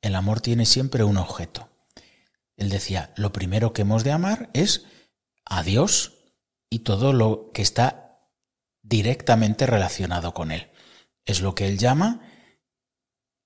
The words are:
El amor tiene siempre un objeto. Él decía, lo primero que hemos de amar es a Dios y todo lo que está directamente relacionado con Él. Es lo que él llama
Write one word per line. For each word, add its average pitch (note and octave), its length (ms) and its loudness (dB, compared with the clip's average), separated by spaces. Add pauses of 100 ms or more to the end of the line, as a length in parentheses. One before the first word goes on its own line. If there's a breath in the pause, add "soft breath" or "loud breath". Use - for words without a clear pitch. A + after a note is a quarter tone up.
El G2+ 140 -2
amor G#2 260 0
tiene A#2 240 0
siempre B2+ 400 2
un G2+ 100 4
objeto. - 540 -6 (880 soft breath)
Él G#2 120 -2
decía, F#2+ 460 -4
lo G#2 160 -2
primero G2+ 400 0
que G#2+ 120 -2
hemos A2 200 2
de C3+ 80 0
amar G3 400 -2
es F3 320 2 (600 loud breath)
a F2+ 180 -2
Dios A2 540 0 (520)
y A2+ 100 -2
todo B2 340 0
lo A2 400 2
que - 80 -6
está - 580 -2 (640)
directamente A2+ 840 2
relacionado F2+ 680 -2
con D#2+ 180 -8
Él. D#2+ 200 -10 (520 soft breath)
Es F#2+ 160 -2
lo F#2+ 160 -2
que G2 140 -2
él G2+ 80 -2
llama D#3 440 2 (1200 loud breath)